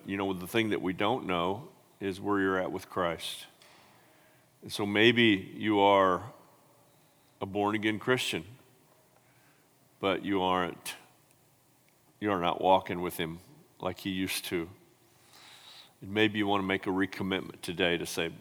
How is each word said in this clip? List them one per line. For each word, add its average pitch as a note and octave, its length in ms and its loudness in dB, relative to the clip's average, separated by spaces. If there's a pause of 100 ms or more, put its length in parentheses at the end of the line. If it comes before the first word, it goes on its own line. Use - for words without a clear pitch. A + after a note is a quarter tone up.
you G2 100 -6
know, G2 160 -2
the F2+ 140 -8
thing A2 240 0
that F2+ 100 0
we F#2 140 -2
don't G#2 320 0
know F2+ 420 -2 (320)
is G2 220 -6
where G2+ 180 0
you're F#2+ 180 2
at F2 140 -2
with F#2 160 -10
Christ. - 560 -4 (1160)
And - 100 -14
so G#2 140 -4
maybe G#2 680 4
you G#2 260 0
are G2 420 6 (1200)
a - 20 -6
born-again G2+ 540 -2
Christian, B2 460 -2 (1600)
but F#2+ 240 0
you G2 160 0
aren't, F2+ 540 0 (1200)
you G#2 140 -2
are F2+ 80 0
not F2 220 0
walking F#2 400 2
with F2 160 -4
him E2+ 220 -6 (380)
like F2+ 200 -6
he - 100 -8
used F#2+ 380 -4
to. E2+ 240 -4 (1300)
And G2 140 -10
maybe G#2+ 240 4
you G#2 80 2
wanna G2+ 160 2
make F#2+ 240 -2
a G2+ 40 0
recommitment F#2+ 680 -2
today F2 380 0
to E2+ 80 -6
say, E2 240 -2 (100)